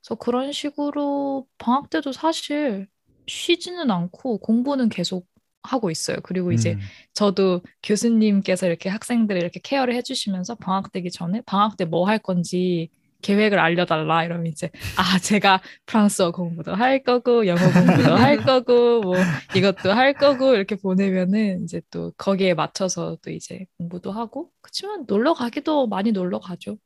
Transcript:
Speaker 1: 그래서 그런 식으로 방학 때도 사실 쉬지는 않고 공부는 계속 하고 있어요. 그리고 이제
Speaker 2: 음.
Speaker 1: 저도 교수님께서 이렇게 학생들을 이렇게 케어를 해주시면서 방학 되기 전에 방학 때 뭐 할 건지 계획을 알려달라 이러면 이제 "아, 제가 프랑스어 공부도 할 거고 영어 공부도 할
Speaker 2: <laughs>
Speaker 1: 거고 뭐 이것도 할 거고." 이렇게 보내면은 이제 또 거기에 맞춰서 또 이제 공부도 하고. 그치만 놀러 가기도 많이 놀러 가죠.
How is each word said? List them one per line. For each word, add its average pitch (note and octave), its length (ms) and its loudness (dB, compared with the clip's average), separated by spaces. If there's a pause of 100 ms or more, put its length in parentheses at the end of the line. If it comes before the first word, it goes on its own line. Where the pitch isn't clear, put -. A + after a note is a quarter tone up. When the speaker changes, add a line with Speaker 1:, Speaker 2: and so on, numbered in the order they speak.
Speaker 1:
그래서 - 140 -8
그런 B3 360 -4
식으로 C#4+ 960 -4 (100)
방학 C4 320 -2
때도 D4 220 -4
사실 D4 760 -4 (400)
쉬지는 E4+ 640 -2
않고 F#3+ 480 -4
공부는 B3 500 0
계속 F3+ 380 -6 (360)
하고 A3 280 -2
있어요. - 320 -6
그리고 F3+ 280 -2
이제 A2 220 0
Speaker 2:
음. G2+ 60 -6 (340)
Speaker 1:
저도 F#3+ 480 0 (220)
교수님께서 G#3 840 2
이렇게 E3+ 220 -4
학생들을 G#3+ 520 -2
이렇게 F3 220 -6
케어를 C4 320 -2
해주시면서 A3+ 600 -6
방학 G3 360 -4
되기 F3+ 200 -6
전에 F3+ 340 -4
방학 G3+ 320 0
때 F#3+ 80 -2
뭐 E3 220 0
할 G#3+ 120 2
건지 F3+ 680 -2 (320)
계획을 G3+ 380 2
알려달라 E3 680 2
이러면 E3+ 220 -6
이제 E3 240 -8 (260)
"아, F#3 220 2
제가 G3 420 4 (240)
프랑스어 G3+ 460 2
공부도 E3+ 420 -6
할 C4 300 2
거고 A#3+ 420 2
영어 F3 140 2 (120)
공부도 F3 440 6
할 B3 220 6
Speaker 2:
<laughs> G#3+ 60 -4
Speaker 1:
거고 A#3+ 580 4
뭐 F3+ 140 0 (400)
이것도 F#3+ 360 2
할 B3+ 220 4
거고." C4+ 420 4
이렇게 G#3 200 0
보내면은 F#3+ 880 0
이제 E3+ 180 -8 (100)
또 E3+ 260 -6
거기에 F#3+ 380 0
맞춰서 E3 680 -4
또 - 80 -18
이제 F3+ 360 -12 (120)
공부도 F3+ 340 -10
하고. A#3 380 -10 (120)
그치만 G4 460 -12
놀러 A#3 280 2
가기도 C#4+ 520 -2
많이 G3+ 240 0
놀러 F#3+ 280 -2
가죠. F#3+ 460 -12